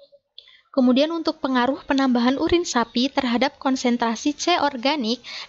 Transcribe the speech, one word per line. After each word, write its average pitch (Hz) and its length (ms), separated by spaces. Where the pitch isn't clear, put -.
Kemudian 262 400
untuk 330 240
pengaruh 262 480
penambahan 269 560
urin 339 240
sapi 240 400
terhadap 262 560
konsentrasi 247 720
C 349 240
organik 269 640